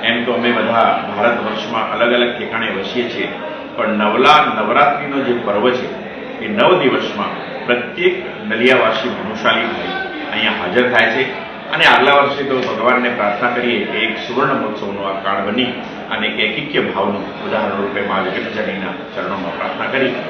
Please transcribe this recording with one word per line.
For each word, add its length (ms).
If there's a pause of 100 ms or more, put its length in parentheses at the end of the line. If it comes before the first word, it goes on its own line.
એમ 220
તો 80
અમે 180
બધા 640
ભારત 260
વર્ષમાં 480
અલગ 220
અલગ 240
ઠેકાણે 340
વસીએ 380
છીએ, 180 (480)
પણ 120
નવલા 520 (180)
નવરાત્રિનો 680
જે 100 (120)
પર્વ 260
છે 340 (400)
એ 20
નવ 320
દિવસમાં 760 (100)
પ્રત્યેક 600 (200)
નલિયાવાસી 640
ભાનુશાલી 560
ભાઈ 280 (380)
અહીંયા 200
હાજર 380
થાય 220
છે 340 (200)
અને 200
આગલા 300
વર્ષે 280
તો 160
ભગવાનને 500
પ્રાર્થના 400
કરીએ 360
કે 120
એક 200
સુવર્ણ 360
મહોત્સવનો 500
આ 100
કાળ 380
બની 140 (460)
અને 160
એક 120
ઐકિક્ય 420
ભાવનું 420 (220)
ઉદાહરણ 320
રૂપે 240
મા 200
જગતજનનીના 720 (220)
ચરણોમાં 420
પ્રાર્થના 280
કરી 240 (200)